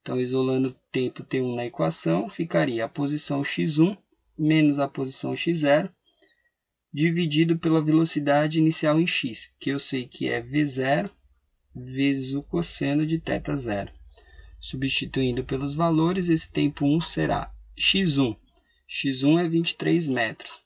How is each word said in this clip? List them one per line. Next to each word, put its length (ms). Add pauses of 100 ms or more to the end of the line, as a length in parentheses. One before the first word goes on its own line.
Então, 200
isolando 500
o 40 (160)
tempo 320
T 180
um 140
na 120
equação, 600
ficaria 560
a 40
posição 560
X 340
um 180 (400)
menos 420
a 100
posição 480
X 220
zero, 360 (960)
dividido 680
pela 240
velocidade 760
inicial 420
em 60
X, 540
que 100
eu 80
sei 300
que 200
é 120
V 240
zero 460 (640)
vezes 600
o 80
cosseno 640
de 120
θ 380
zero. 360 (680)
Substituindo 840
pelos 300
valores, 540
esse 240
tempo 320
um 160
será 520 (240)
X 420
um. 180 (500)
X 380
um 140
é 100
vinte 220
e 60
três 320
metros. 580